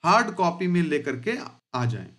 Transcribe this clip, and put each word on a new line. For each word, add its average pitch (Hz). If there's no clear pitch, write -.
हार्ड 214
कॉपी 180
में 175
लेकर 143
के 214
आ 123
जाएं। 104